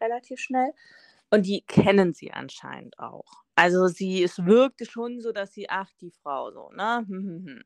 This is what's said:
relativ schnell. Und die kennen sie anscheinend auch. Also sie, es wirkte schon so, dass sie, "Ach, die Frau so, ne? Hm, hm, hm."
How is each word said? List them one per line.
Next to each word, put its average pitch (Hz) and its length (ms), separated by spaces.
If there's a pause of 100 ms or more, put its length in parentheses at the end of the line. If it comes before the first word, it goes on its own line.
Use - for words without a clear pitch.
relativ 240 380
schnell. 262 340 (560)
Und 208 160
die 196 160
kennen 190 520
sie - 180
anscheinend - 680
auch. - 440 (120)
Also 180 320
sie, 185 360
es 180 220
wirkte 240 400
schon 240 340
so, 226 120
dass 196 220
sie, - 160
"Ach, 190 300
die 175 120
Frau 131 400
so, - 200
ne? 226 360
Hm, 190 180
hm, 185 200
hm." 131 200